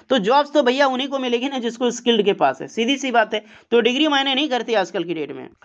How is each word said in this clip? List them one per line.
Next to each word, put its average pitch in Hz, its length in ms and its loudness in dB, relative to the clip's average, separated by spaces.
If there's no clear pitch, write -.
तो 254 100 4
जॉब्स 277 340 2
तो 302 100 2
भैया 262 240 2
उन्हीं 262 220 -2
को 269 100 -4
मिलेगी 247 300 -2
ना 269 100 -8
जिसको 233 320 -4
स्किल्ड 233 340 2
के 196 80 2
पास 139 280 0
है, - 80 -10
सीधी 233 280 -2
सी 269 140 -6
बात 226 240 2
है। 214 100 -4
तो 233 100 4
डिग्री 247 280 2
मायने 277 260 0
नहीं 285 140 0
करती 233 260 -2
आजकल 190 300 -2
की 170 100 -6
डेट 147 180 -6
में। 127 160 -14